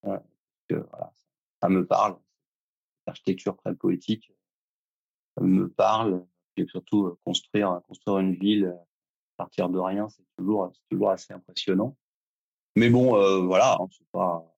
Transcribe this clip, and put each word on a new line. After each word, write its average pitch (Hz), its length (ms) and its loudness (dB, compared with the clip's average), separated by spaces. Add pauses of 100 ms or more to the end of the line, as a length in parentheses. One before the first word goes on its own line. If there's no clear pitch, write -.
Euh, 98 100 -6
parce - 520 -20
que, - 60 -2 (140)
voilà, - 240 -16 (480)
ça 95 80 0
me 92 180 2
parle. 95 300 0 (880)
L'architecture - 500 -6
très - 180 -8
poétique, - 580 -4 (1040)
ça - 80 -4
me 95 240 2
parle. 104 560 0 (320)
Et 90 100 -2
surtout, 95 400 -2
euh, 87 180 -8
construire, 92 640 -4
construire - 320 -4
une 95 160 0
ville, 101 320 0
euh, 87 80 -4
à - 680 -18
partir 92 260 -4
de 90 80 -4
rien, 98 300 -4
c'est - 160 -20 (120)
toujours, 95 380 -2
c'est - 160 -20
toujours 98 200 0
assez - 220 -4
impressionnant. 98 640 -4 (800)
Mais 117 140 4
bon, 123 260 4
euh, 98 240 4
voilà, 92 400 4
hein, 95 100 -6
c'est - 220 -20
pas 87 320 -2 (140)